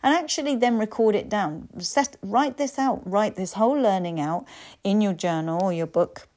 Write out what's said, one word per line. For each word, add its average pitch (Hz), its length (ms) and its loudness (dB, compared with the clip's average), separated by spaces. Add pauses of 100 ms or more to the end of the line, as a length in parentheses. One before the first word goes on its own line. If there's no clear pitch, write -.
and 285 140 4
actually 302 400 -2
then 240 220 2
record 214 360 2
it - 160 -2
down. 175 480 -4
Set, 269 460 -2
write 247 340 0
this 277 220 -4
out, 269 260 0
write 202 300 0
this 185 180 -6
whole 240 260 2
learning 180 400 0
out 156 260 -4 (380)
in 196 180 2
your 202 120 2
journal 165 480 -2
or 190 100 0
your 165 160 -2
book - 500 -2